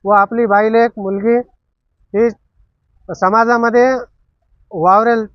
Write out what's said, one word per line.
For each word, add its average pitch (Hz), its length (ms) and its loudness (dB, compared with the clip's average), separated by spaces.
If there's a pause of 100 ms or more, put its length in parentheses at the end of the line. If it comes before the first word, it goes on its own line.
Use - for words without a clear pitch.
व 196 60 -4
आपली 208 360 2
बाईलेक 220 500 2
मुलगी 202 420 -2 (760)
ही 233 140 0 (840)
समाजामध्ये 233 840 0 (720)
वावरेल 214 640 0